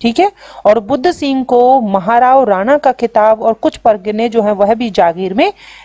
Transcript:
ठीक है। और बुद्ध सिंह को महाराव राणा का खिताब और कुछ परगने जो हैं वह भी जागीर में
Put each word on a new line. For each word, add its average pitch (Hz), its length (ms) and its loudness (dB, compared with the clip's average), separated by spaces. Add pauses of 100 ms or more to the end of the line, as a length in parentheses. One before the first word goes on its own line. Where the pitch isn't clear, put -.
ठीक 233 200 -2
है। 403 100 2 (360)
और 214 140 4
बुद्ध 254 320 -2
सिंह 269 320 -4
को 247 380 2
महाराव 233 640 2
राणा 208 340 0
का 262 140 0
खिताब 220 500 0
और 220 120 0
कुछ - 240 -4
परगने 214 500 -2
जो 226 140 -2
हैं 208 120 -2
वह 202 200 0
भी 226 180 -4
जागीर 185 420 -2
में 349 180 0 (320)